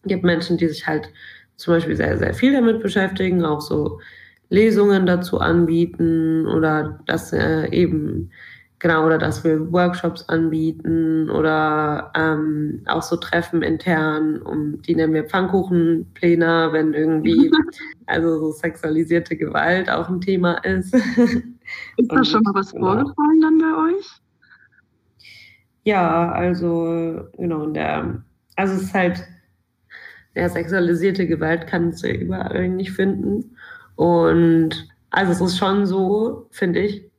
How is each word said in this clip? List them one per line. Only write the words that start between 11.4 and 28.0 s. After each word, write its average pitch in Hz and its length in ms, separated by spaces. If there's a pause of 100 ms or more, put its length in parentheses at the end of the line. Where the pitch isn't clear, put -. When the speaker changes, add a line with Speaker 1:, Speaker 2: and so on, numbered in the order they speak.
Speaker 1:
ähm, 156 720
auch 165 160
so - 140
Treffen 170 440
intern, 156 800
um, 151 400
die 170 140
nennen 160 180
wir 156 120
Pfannkuchenpläne, 170 1500
wenn 156 200
irgendwie, 160 580
Speaker 2:
<laughs> - 560
Speaker 1:
also 165 320
so 156 120
sexualisierte 160 840
Gewalt 156 520
auch 170 200
ein 180 120
Thema 180 340 (100)
ist. 185 280
<laughs> - 1040
Speaker 2:
Ist 240 180
da 269 40
Speaker 1:
Und 247 60
Speaker 2:
schon 220 180
mal 202 100
was 196 180
Speaker 1:
genau. - 160
Speaker 2:
vorgefallen 294 540
dann 320 180
bei 320 360
euch? 403 100 (1800)
Speaker 1:
Ja, 170 480
also, 170 880 (160)
genau, 165 280
in 156 100
der, - 480 (320)